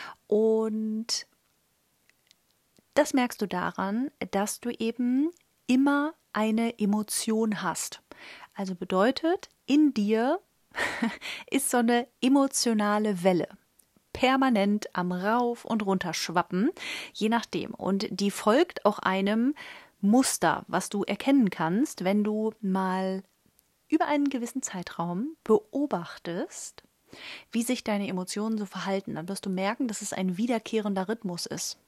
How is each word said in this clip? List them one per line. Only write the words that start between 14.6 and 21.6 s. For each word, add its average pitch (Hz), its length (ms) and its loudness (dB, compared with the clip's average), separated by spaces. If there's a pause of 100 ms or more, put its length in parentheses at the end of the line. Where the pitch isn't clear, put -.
am 180 180 -2
Rauf- 233 520 0
und 214 200 -2
Runterschwappen, 185 880 0 (420)
je 214 160 -2
nachdem. 220 460 -2
Und 196 360 -2
die 202 200 0
folgt - 540 2
auch 208 140 4
einem 208 560 2 (460)
Muster, 202 680 2
was - 200 -2
du 202 160 -2
erkennen 247 460 4
kannst, 180 540 -2